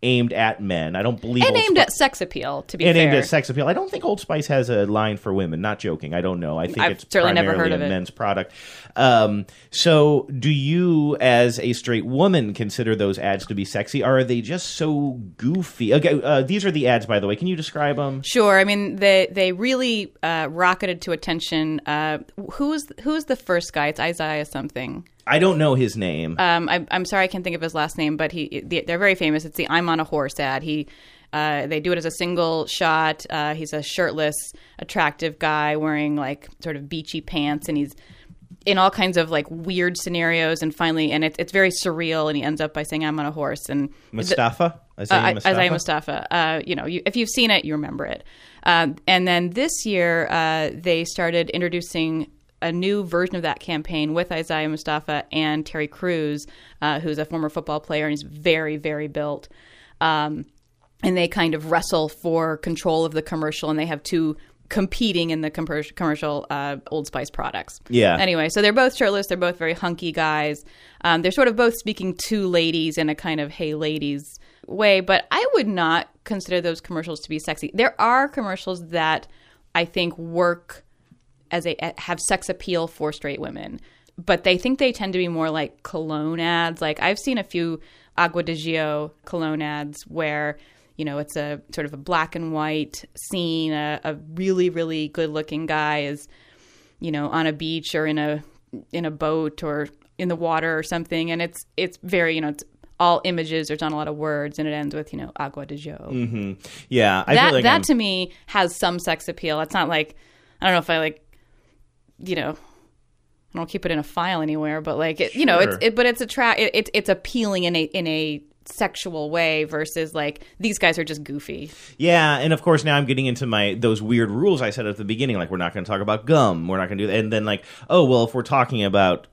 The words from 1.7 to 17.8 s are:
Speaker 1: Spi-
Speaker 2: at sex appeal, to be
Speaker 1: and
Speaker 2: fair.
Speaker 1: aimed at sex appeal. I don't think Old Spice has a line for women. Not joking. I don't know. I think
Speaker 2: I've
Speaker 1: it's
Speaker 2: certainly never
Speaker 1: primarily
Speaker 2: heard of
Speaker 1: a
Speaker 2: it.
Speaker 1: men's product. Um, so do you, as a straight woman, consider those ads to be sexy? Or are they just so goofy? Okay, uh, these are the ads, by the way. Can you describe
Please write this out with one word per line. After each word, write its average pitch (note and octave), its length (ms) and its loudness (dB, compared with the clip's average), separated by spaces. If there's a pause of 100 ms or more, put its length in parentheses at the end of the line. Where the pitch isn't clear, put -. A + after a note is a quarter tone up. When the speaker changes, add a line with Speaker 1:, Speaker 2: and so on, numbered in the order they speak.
Speaker 1:
Spi- E4 60 8
Speaker 2:
at - 100 0
sex C4+ 280 0
appeal, C#3 420 -6
to - 140 -14
be E3 80 2
Speaker 1:
and E3+ 100 8
Speaker 2:
fair. E3 100 8
Speaker 1:
aimed C#3+ 80 4
at C3+ 140 4
sex D3 240 2
appeal. C3+ 160 0
I E3+ 60 4
don't F#4+ 180 -2
think - 120 -6
Old G#3 160 0
Spice D#3 280 -4
has C3 240 2
a G#2 160 4
line G#2+ 300 2
for G2+ 140 -4
women. F2 300 0
Not G#2 160 -2
joking. D#2+ 380 -4
I F2 60 0
don't F2+ 180 0
know. D#2+ 180 -4
I E2 80 -2
think F2+ 140 -4
Speaker 2:
I've D#3 140 2
Speaker 1:
it's - 140 -12
Speaker 2:
certainly F3 280 2
never E3+ 140 2
Speaker 1:
primarily F3 240 0
Speaker 2:
heard - 20 0
of F2 80 -2
Speaker 1:
a - 20 -2
Speaker 2:
it. F#2+ 40 -2
Speaker 1:
men's F#2 200 -2
product. G2 420 -2 (440)
Um, A2 500 6 (240)
so D3+ 580 6 (120)
do B2+ 100 2
you, D3+ 720 4
as A#2+ 380 6
a A#2+ 140 0
straight A#2 340 -2
woman, C3+ 480 2
consider A2 400 0
those G2 240 0
ads G2 260 -2
to - 80 -6
be G2 100 -2
sexy? G#2 400 -4
Or C3 140 6
are C3 60 6
they A#2+ 180 0
just E3+ 280 -6
so C#3+ 520 -2 (160)
goofy? B2+ 560 0
Okay, D3+ 260 4
uh, C#3 220 4
these F#3 240 0
are G3 60 2
the D3+ 160 2
ads, A#2 180 4
by G#2+ 140 2
the G2 80 -2
way. G2+ 80 2
Can E3+ 100 -6
you F#3 100 0
describe D3 440 -2